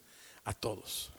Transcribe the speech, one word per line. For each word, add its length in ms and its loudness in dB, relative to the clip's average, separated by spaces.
a 80 6
todos. 640 0